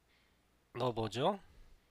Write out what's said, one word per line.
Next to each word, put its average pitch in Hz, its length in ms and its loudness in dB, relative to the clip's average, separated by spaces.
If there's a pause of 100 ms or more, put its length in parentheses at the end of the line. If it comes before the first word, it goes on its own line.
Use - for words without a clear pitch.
(760)
넣어보죠. 120 680 0 (500)